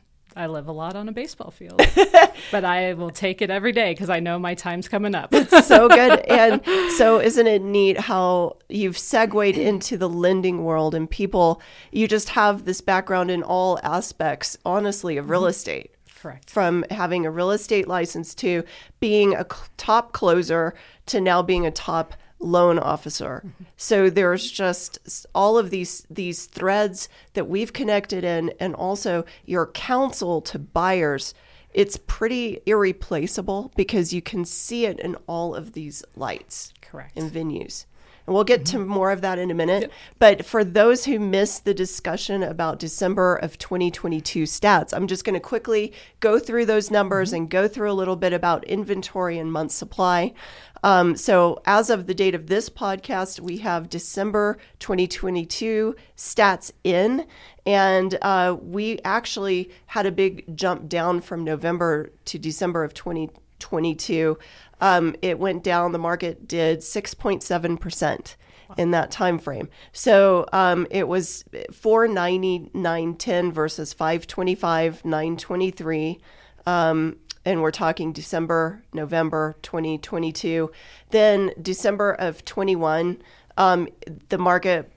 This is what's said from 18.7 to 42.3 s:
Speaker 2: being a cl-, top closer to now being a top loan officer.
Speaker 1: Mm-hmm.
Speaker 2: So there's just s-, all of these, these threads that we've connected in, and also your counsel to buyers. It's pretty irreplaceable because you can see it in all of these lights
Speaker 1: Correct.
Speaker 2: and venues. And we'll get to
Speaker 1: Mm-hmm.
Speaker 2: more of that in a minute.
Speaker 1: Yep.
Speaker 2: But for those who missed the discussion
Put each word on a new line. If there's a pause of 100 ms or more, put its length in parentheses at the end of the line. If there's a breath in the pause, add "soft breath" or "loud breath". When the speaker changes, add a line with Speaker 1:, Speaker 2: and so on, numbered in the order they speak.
Speaker 2:
being
a
cl-, (120)
top
closer (340 loud breath)
to
now
being
a
top (260 soft breath)
loan
officer.
Speaker 1:
Mm-hmm. (140)
Speaker 2:
So
there's
just
s-,
all
of
these,
these
threads (260 soft breath)
that
we've
connected
in,
and
also (220 loud breath)
your
counsel
to
buyers. (400 soft breath)
It's
pretty (380)
irreplaceable
because
you
can
see
it
in (120)
all
of
these (120)
lights
Speaker 1:
Correct.
Speaker 2:
and
venues. (400 soft breath)
And
we'll
get
to
Speaker 1:
Mm-hmm.
Speaker 2:
more
of
that
in
a
minute.
Speaker 1:
Yep. (260 loud breath)
Speaker 2:
But
for
those
who
missed
the
discussion